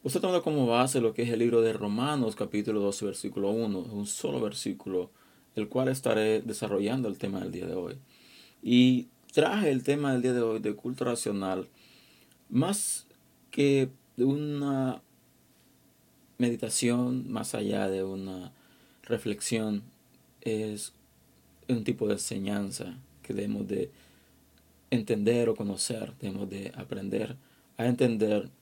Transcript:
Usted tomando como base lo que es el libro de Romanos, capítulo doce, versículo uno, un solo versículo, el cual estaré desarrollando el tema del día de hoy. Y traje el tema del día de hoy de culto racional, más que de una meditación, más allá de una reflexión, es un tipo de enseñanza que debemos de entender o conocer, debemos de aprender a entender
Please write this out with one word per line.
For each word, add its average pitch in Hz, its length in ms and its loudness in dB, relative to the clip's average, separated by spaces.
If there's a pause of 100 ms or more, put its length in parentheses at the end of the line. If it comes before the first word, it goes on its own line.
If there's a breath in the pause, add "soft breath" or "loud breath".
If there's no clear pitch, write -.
Usted - 200 -2
tomando 180 200 2
como 147 240 2
base 123 360 4
lo 113 100 4
que 120 120 -2
es 120 40 -2
el 117 120 0
libro 117 200 6
de 113 140 4
Romanos, 110 600 0
capítulo 104 460 -2
doce, 101 240 0
versículo 98 460 -2
uno, 107 300 0
un 104 260 -6
solo - 340 -4
versículo, 95 720 -4 (440 soft breath)
el 107 140 -2
cual 131 200 0
estaré 110 520 2
desarrollando 107 680 -2
el 95 100 -6
tema 98 220 -4
del 92 120 -6
día 90 140 -6
de 85 80 -4
hoy. 92 220 -6 (640 loud breath)
Y 123 460 6 (260)
traje 165 360 4
el 131 120 0
tema 143 320 2
del 123 80 2
día 127 100 2
de 123 80 2
hoy 113 200 2
de 104 140 -2
culto 127 300 -6
racional, 98 640 -2 (800 soft breath)
más - 580 -2 (440)
que 139 400 4 (260)
de 123 80 2
una 143 760 0 (1400)
meditación, 120 920 0
más 107 240 -6
allá 104 360 0
de 95 120 0
una 95 520 -8 (480 soft breath)
reflexión, 110 800 -2 (580)
es 107 540 -4 (720)
un 117 160 0
tipo 117 220 0
de 104 80 2
enseñanza 98 840 -4 (260)
que - 120 -8
debemos 101 340 -4
de 101 240 -4 (1000 soft breath)
entender 113 580 2
o 110 60 2
conocer, 104 680 -4
debemos 98 300 -6
de 98 240 -10
aprender 101 640 -4 (400 soft breath)
a 117 100 0
entender 113 640 2 (120)